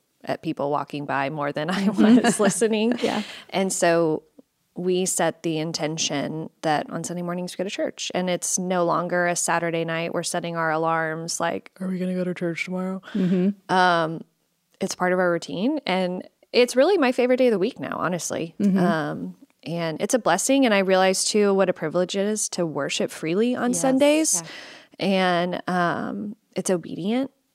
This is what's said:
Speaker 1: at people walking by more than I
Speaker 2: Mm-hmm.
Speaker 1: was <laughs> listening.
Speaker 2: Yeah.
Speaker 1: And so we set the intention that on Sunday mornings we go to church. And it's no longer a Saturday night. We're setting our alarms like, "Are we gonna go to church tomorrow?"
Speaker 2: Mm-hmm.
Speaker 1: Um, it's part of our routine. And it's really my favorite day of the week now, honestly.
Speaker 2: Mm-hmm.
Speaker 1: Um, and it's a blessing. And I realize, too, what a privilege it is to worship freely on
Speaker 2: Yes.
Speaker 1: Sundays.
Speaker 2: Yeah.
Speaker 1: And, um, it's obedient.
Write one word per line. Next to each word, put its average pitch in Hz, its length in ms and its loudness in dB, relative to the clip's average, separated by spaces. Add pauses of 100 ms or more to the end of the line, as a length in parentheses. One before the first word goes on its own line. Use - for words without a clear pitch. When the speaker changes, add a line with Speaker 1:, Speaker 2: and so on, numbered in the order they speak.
(240)
Speaker 1:
at - 180 -6
people 143 280 -4
walking 143 360 -4
by 139 240 -2
more 147 220 -4
than 151 180 -4
I 190 160 -2
Speaker 2:
Mm-hmm. 214 380 6
Speaker 1:
was 233 160 2
<laughs> 208 80 4
listening. 220 540 2
Speaker 2:
Yeah. 214 200 -2 (280)
Speaker 1:
And 190 220 0
so 170 520 2 (500)
we 180 320 0
set 165 360 0
the 160 160 -2
intention 156 920 -4 (120)
that 151 280 0
on 165 140 -6
Sunday 175 180 -6
mornings 180 320 -6
we - 80 -6
go - 20 -4
to 202 60 -6
church. - 440 -6
And 180 140 -2
it's 175 300 -2
no 185 260 0
longer 170 420 0
a 175 100 0
Saturday 165 480 0
night. 165 280 -4
We're 175 120 -2
setting 170 320 -6
our 160 140 0
alarms 160 720 -2
like, 175 300 -4 (100)
"Are 190 80 -6
we 185 100 -4
gonna 185 160 -4
go 180 100 -2
to 180 100 -2
church 170 300 -4
tomorrow?" 185 360 -6 (140)
Speaker 2:
Mm-hmm. 190 600 0
Speaker 1:
Um, 170 480 2 (580)
it's 190 140 -4
part 180 180 0
of 185 60 2
our 180 120 2
routine. 180 560 -2
And 185 420 -2 (240)
it's 240 240 4
really 339 220 6
my 262 140 4
favorite 247 260 2
day 254 80 6
of 240 60 4
the 202 60 2
week 202 220 -2
now, - 180 -6
honestly. 165 600 -4
Speaker 2:
Mm-hmm. 196 180 4
Speaker 1:
Um, 170 580 0 (260)
and 165 380 -4
it's 214 140 0
a 247 40 4
blessing. 220 460 2
And 226 100 4
I 202 40 6
realize, 190 460 4
too, 202 300 4
what 190 140 4
a 185 40 2
privilege 175 440 -2
it 196 100 0
is 214 240 -2
to 175 140 -2
worship 147 460 -2
freely 214 460 0
on 247 160 -2
Speaker 2:
Yes. - 80 -2
Speaker 1:
Sundays. 285 600 4 (580)
Speaker 2:
Yeah. 170 60 -2
Speaker 1:
And, 180 600 2
um, 180 680 -2 (180)
it's 185 160 -2
obedient. 196 600 -2 (240)